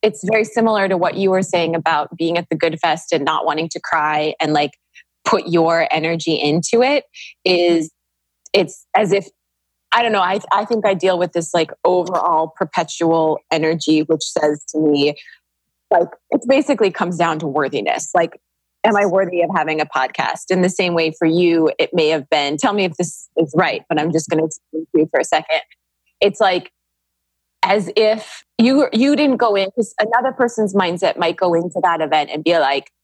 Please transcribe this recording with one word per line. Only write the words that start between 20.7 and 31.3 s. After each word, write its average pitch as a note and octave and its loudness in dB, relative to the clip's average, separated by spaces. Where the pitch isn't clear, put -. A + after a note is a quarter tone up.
way D#3+ 0
for E3+ 0
you, E3 2
it D#3 -2
may D#3+ 2
have D#3 -2
been, D3 0
tell G#3 0
me G3+ 0
if E3+ -4
this - -6
is D#3 0
right, D#3+ 0
but D#3+ 0
I'm D#3 -2
just D#3+ -2
gonna D#3+ 0
speak - -12
to D#3+ 4
you D#3+ 2
for D3 0
a - 0
second. D#3 -2
It's G3 0
like, F3+ 0
as G3 0
if A3 0
you, C4 4
you C#4 4
didn't C4+ 2
go G#3+ 2
in, G3 -2
'cause A3 -4
another A#3 0
person's A3+ -2
mindset F3+ 0
might E3+ 0